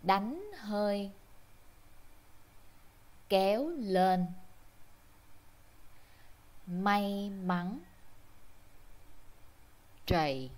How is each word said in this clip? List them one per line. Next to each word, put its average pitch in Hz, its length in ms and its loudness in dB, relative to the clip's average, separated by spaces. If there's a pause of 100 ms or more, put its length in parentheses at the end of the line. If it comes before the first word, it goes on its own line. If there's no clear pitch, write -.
Đánh 208 400 2 (140)
hơi. 208 540 0 (2250)
Kéo 208 400 6
lên. 185 560 4 (2500)
May 202 640 2
mắn. 185 500 0 (2250)
Trầy. 139 520 2